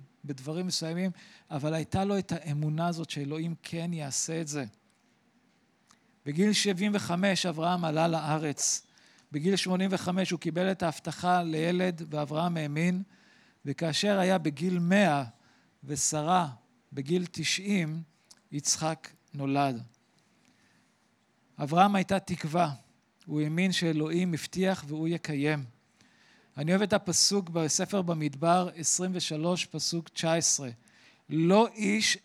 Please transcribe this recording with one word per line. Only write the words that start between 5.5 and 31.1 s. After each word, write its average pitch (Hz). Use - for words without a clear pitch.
בגיל 180
שבעים 202
וחמש 190
אברהם 170
עלה 160
לארץ. 156
בגיל 160
שמונים 185
וחמש 185
הוא 165
קיבל 175
את 185
ההבטחה 175
לילד, 170
ואברהם 151
האמין, 165
וכאשר 165
היה 185
בגיל 160
מאה 170
ושרה 151
בגיל 151
תשעים, 165
יצחק 156
נולד. 139
אברהם 175
הייתה 190
תקווה, 165
הוא 151
האמין 165
שאלוהים 165
הבטיח 185
והוא 156
יקיים. 151
אני 151
אוהב 190
את 202
הפסוק 190
בספר 170
במדבר, 170
עשרים 180
ושלוש, 170
פסוק 160
תשע 165
עשרה. 143